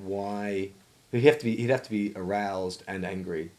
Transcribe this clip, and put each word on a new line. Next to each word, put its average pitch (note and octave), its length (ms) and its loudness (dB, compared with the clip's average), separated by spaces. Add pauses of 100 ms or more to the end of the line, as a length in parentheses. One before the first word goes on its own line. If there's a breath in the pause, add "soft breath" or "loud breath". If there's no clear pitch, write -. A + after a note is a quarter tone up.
why G2+ 680 0 (420)
he'd A#2+ 120 4
have D3+ 160 6
to - 60 -6
be, A2+ 100 2
he'd A#2+ 160 2
have B2 120 2
to - 60 -16
be G#2 260 0
aroused F#2+ 720 -2
and F#2+ 160 -4
angry F2+ 560 -4